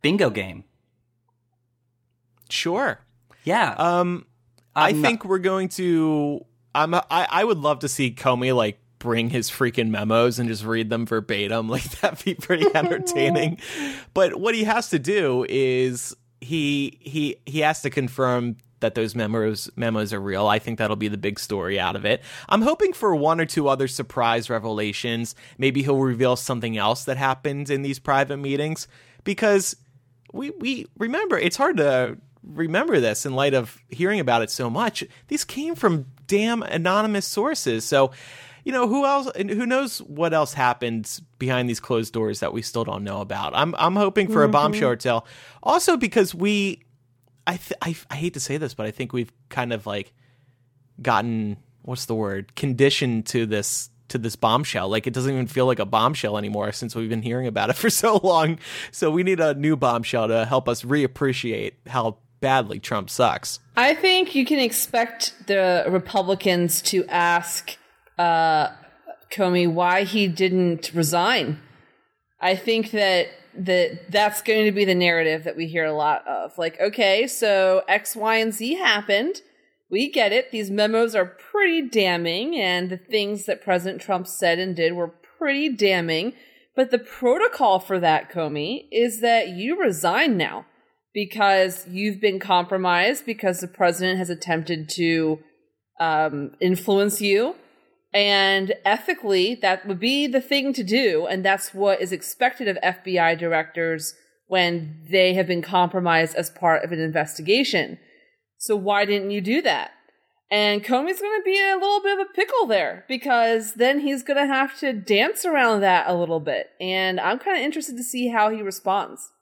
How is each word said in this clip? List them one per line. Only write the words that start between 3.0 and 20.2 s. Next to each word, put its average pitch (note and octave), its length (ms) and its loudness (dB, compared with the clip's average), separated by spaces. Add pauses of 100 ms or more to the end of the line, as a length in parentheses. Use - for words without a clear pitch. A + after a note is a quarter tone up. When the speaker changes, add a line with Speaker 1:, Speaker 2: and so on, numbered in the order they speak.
Speaker 1:
Yeah. F3+ 340 0
Speaker 2:
Um, F3 480 0 (500)
I - 140 4
Speaker 1:
I'm D3+ 120 2
not - 60 4
Speaker 2:
think A3+ 180 0
we're F#3+ 140 0
going F#3+ 300 0
to, D#3 760 0 (300)
I'm, D#3 180 2
I, F3 160 2
I F3 340 2
would A3 140 2
love D3 220 0
to D3 100 -4
see C3 240 0
Comey, B2+ 420 2
like, G#2+ 220 0 (220)
bring A#2 320 0
his C3 180 -2
freaking A#2 400 0
memos A2+ 480 2
and A#2+ 120 -2
just G#2+ 140 -6
read A2+ 260 -2
them A#2 160 -2
verbatim. A2 640 -2
<laughs> - 0 -
Like, B2+ 140 -4 (180)
that'd G3+ 240 -2
be F#3+ 100 -2
pretty F3 360 0
Speaker 3:
<laughs> - 40 -4
Speaker 2:
entertaining. - 840 0 (540)
But F#3 260 2
what A3+ 160 0
he A3 100 0
has A3 240 0
to D#3+ 100 0
do C3+ 480 0
is B2+ 680 0 (260)
he, C#3+ 580 -2
he, C#3+ 460 -4
he C#3+ 160 -4
has D3+ 220 0
to C#3+ 60 -2
confirm B2 680 -2 (240)
that A2+ 140 -2
those A2 200 -2
memos, A2 600 -2
memos A2 360 -2
are G#2 80 -6
real. G2 280 0